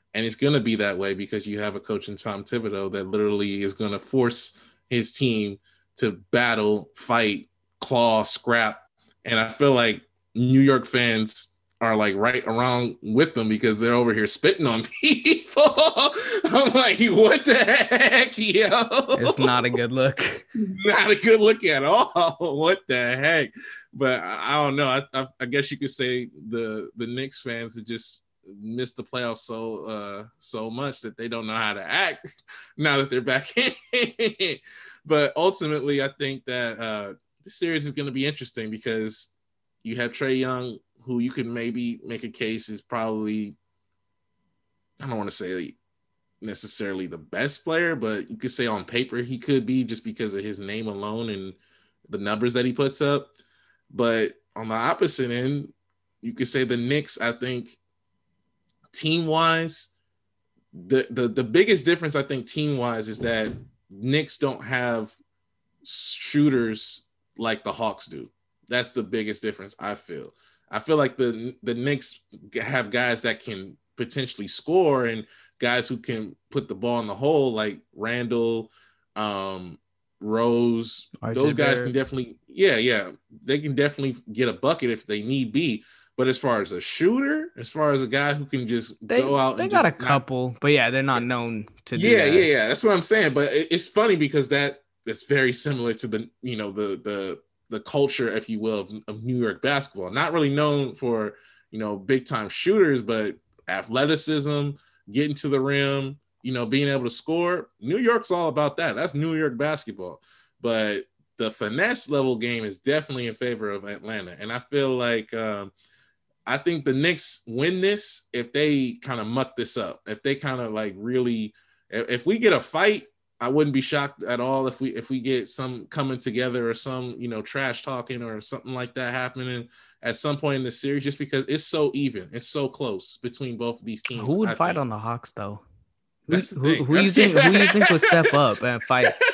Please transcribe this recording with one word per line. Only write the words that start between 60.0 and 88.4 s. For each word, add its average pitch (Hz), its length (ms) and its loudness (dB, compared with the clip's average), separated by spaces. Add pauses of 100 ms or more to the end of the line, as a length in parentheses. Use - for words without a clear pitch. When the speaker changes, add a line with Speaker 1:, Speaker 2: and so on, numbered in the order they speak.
Speaker 1:
the, 92 360 0
the, 120 180 0
the 120 160 0
biggest 175 400 4
difference, 165 320 0
I 139 60 0
think, 131 240 -6
team-wise, 120 600 -4
is 107 120 -10
that 113 320 0 (360)
Knicks 131 480 -2
don't 135 280 -2
have 120 500 -2 (680)
shooters - 1200 -2 (340)
like 110 260 -4
the 101 80 -4
Hawks 110 340 -4
do. 69 240 -14 (380)
That's 120 240 -2
the 123 100 -2
biggest 107 400 -4
difference, 98 360 -8
I 104 160 -6
feel. 80 380 -14 (380)
I 107 80 -4
feel 156 180 2
like 135 200 2
the, 120 460 -2
the 117 120 -4
Knicks 139 460 -4 (300)
g-, 117 100 -6
have 117 300 -4
guys 120 320 0
that 113 180 -4
can 98 360 -12 (200)
potentially 120 520 -8
score 151 580 2
and 113 200 -6 (320)
guys 120 300 0
who 127 80 -4
can 113 400 -8 (140)
put 135 180 -4
the 104 60 -8
ball 120 260 -2
in 110 60 -6
the 101 80 -8
hole, 135 380 2
like 107 260 -2 (160)
Randall, 117 760 -2 (440)
um, 95 640 -6 (420)
Rose. 117 880 0 (140)
Speaker 2:
R 113 120 -4
J 127 60 0
Speaker 1:
Those 147 140 4
guys 143 200 4
Speaker 2:
Barrett. 123 100 -2
Speaker 1:
can 127 80 -4
definitely, 131 440 -4 (120)
yeah, 180 280 4
yeah. 110 340 2 (340)
They 139 140 0
can 147 160 -4
definitely 139 420 0 (160)
get 120 160 2
a 110 40 -2
bucket 135 380 0
if 110 160 -4
they 104 160 -4
need 123 300 -2
be. 131 320 0 (320)
But 127 120 2
as 127 100 2
far 117 240 0
as 92 100 -6
a 87 80 -6
shooter, 277 800 0
as 113 100 -10
far 151 240 2
as 135 100 2
a 127 40 -2
guy 139 260 0
who 147 140 -4